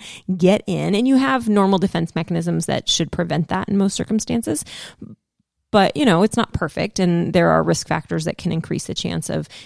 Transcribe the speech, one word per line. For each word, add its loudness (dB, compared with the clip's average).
get 4
in, -2
and 2
you 6
have 0
normal 4
defense -2
mechanisms -2
that -2
should 0
prevent -2
that -4
in 0
most 2
circumstances. -2
But, 4
you 0
know, 6
it's 0
not -2
perfect, -4
and 2
there 4
are 4
risk 0
factors -4
that -6
can -4
increase -6
the -6
chance -6
of -4